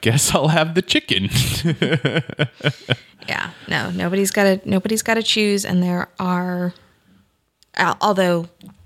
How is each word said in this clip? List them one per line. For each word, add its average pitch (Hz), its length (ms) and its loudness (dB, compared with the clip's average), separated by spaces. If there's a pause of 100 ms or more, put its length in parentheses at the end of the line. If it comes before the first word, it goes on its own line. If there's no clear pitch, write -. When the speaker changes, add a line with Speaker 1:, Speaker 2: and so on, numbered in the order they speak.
Speaker 1:
guess 113 340 2
<laughs> - 0 -
I'll 151 140 4
have 160 260 2
the 185 80 2
chicken. - 480 0 (340)
<laughs> 147 600 0 (1000)
Speaker 2:
Yeah, - 240 -6 (180)
no, 170 220 -2
nobody's 185 400 -2
gotta, 196 360 2
nobody's 214 360 0
gotta 226 200 0
choose. 208 420 0
And 180 180 2
there 180 260 -2 (120)
are, 180 540 -2 (1000)
al-, 175 280 0
although 180 460 2 (380)